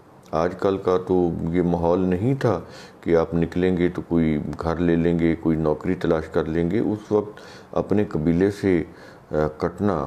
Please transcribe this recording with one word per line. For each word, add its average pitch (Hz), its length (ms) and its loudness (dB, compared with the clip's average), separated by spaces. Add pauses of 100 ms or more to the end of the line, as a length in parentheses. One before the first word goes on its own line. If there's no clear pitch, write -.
(340)
आजकल 90 440 0
का 92 200 0
तो 90 400 0 (120)
ये 87 120 0
माहौल 85 380 2
नहीं 92 360 0
था 113 320 -2 (360)
कि 85 100 0
आप 82 200 4
निकलेंगे 87 560 2
तो 87 120 -8
कोई 80 360 2
घर 78 420 -4
ले 85 160 4
लेंगे, 82 400 2
कोई 80 200 0
नौकरी 80 400 0
तलाश 82 320 0
कर 80 200 -2
लेंगे। 85 320 0
उस 104 320 -4
वक्त 104 240 0 (380)
अपने 98 320 0
कबीले 85 460 2
से, 95 280 0
अ, 76 80 -4 (460)
कटना 82 720 -2